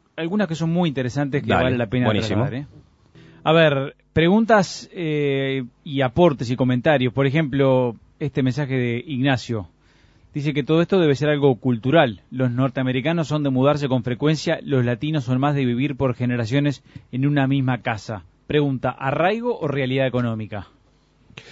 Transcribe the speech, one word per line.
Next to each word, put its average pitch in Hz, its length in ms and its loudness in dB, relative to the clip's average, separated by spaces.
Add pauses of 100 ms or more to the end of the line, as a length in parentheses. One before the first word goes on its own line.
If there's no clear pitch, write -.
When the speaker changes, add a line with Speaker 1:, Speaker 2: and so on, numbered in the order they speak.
(160)
Speaker 1:
algunas 175 320 -2
que 160 80 -6
son 160 140 -2
muy 170 200 0
interesantes 135 520 -2
que 110 80 -8
Speaker 2:
Dale, 92 140 4
Speaker 1:
vale 127 160 0
la 117 80 -2
pena 123 180 0
Speaker 2:
buenísimo. 110 400 0
Speaker 1:
trasladar, 135 240 -8
¿eh? - 120 -20 (600)
A 156 100 2
ver, 147 420 2 (180)
preguntas, 196 800 2
eh, 139 720 -2 (200)
y 135 180 -4
aportes 131 500 2
y 127 40 0
comentarios. 127 560 2
Por 135 140 0
ejemplo, 131 720 2 (240)
este 147 240 -2
mensaje 131 320 -2
de 123 320 -2
Ignacio. 123 600 -2 (640)
Dice 147 200 -4
que 139 100 -2
todo 160 180 2
esto 190 160 0
debe 151 180 4
ser 151 120 -2
algo 143 280 4
cultural. 123 640 2 (100)
Los 127 200 -2
norteamericanos 131 760 -2
son 151 160 -2
de 139 60 0
mudarse 139 400 2
con 123 120 0
frecuencia, 147 600 -2
los 131 220 0
latinos 135 400 -2
son 127 160 0
más 143 140 0
de 139 100 0
vivir 123 320 -2
por 131 180 0
generaciones 123 680 -2 (280)
en 135 160 -2
una 143 200 2
misma 131 320 0
casa. 107 440 -6 (240)
Pregunta, 139 440 0
¿arraigo 190 680 -2
o 156 80 -4
realidad 131 400 0
económica? 113 600 -4 (840)